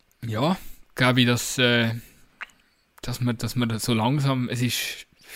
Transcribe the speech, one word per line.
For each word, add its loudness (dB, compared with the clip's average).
ja, 0
glaube 4
ich, 6
dass, 0
äh, 2
dass -8
man, -2
dass -6
man 0
so -2
langsam, 2
es -4
ist -4